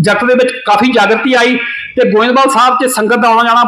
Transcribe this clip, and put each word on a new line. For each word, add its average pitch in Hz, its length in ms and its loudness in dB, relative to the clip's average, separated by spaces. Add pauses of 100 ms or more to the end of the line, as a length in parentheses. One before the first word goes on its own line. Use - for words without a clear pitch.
ਜਗਤ 202 240 0
ਦੇ - 100 0
ਵਿੱਚ 254 180 0 (120)
ਕਾਫੀ 233 280 0
ਜਾਗਰਤੀ 220 420 0
ਆਈ 247 220 0 (400)
ਤੇ 214 140 0
ਗੋਇੰਦਵਾਲ 247 400 2
ਸਾਹਿਬ 247 320 2
'ਚ 262 40 0
ਸੰਗਤ 220 300 -2
ਦਾ 233 120 2
ਆਉਣਾ 226 160 2
ਜਾਣਾ 233 240 2